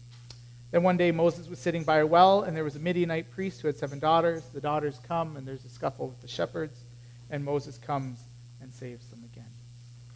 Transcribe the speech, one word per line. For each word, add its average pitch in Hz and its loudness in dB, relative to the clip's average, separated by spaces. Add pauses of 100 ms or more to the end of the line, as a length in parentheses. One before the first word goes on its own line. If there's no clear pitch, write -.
(720)
Then 170 2
one 180 4
day 175 4
Moses 165 2
was 180 -12
sitting 165 -2
by 156 4
a 156 6
well, 190 8
and 175 -6
there 160 -4
was 151 -6
a - -12
Midianite 170 -2
priest 190 -8
who 156 -2
had 147 -2
seven 143 -8
daughters. 165 2 (100)
The 143 -10
daughters 147 -2
come, 165 -4
and 135 -12
there's 135 -12
a 123 -18
scuffle 135 -8
with 123 -14
the - -18
shepherds, 165 -8 (440)
and 143 -6
Moses 143 -4
comes 135 -6 (420)
and 127 -18
saves 123 -14
them 117 -20 (120)
again. - -20 (640)